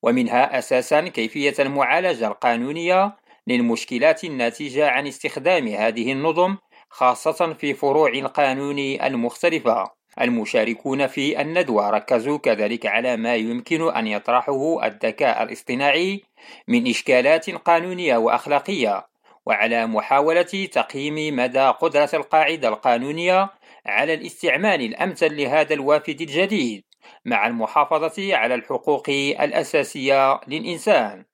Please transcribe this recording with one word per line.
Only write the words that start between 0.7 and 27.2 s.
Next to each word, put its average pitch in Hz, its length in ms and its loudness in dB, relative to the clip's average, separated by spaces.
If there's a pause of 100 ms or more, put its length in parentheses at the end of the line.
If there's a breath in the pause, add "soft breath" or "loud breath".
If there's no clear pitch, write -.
كيفية 143 580 -2
المعالجة 139 680 0
القانونية 165 880 0 (300 soft breath)
للمشكلات 123 800 0
الناتجة 139 640 -2
عن 135 180 0
استخدام 143 600 -2
هذه 110 440 -2
النظم، 165 440 0 (340 soft breath)
خاصة 156 640 0
في 143 220 -4
فروع 143 360 2
القانون 135 680 -2
المختلفة. 131 1200 -2 (180)
المشاركون 120 840 0
في 143 340 -2
الندوة 143 500 0
ركزوا 120 480 0
كذلك 113 480 0
على 117 300 0
ما 113 200 -2
يمكن 120 600 -2
أن 113 100 -2
يطرحه 127 800 0
الذكاء 113 560 0
الاصطناعي 143 800 -2 (460 loud breath)
من 120 200 2
إشكالات 135 600 2
قانونية 175 680 0
وأخلاقية، 117 920 0 (400 soft breath)
وعلى 113 400 0
محاولة 160 880 0
تقييم 147 640 -2
مدى 123 220 0
قدرة 147 560 2
القاعدة 151 540 2
القانونية 151 840 0 (360 soft breath)
على 135 280 0
الاستعمال 170 680 -2
الأمثل 151 560 -2
لهذا 147 380 2
الوافد 147 460 0
الجديد، 156 640 -2 (400 loud breath)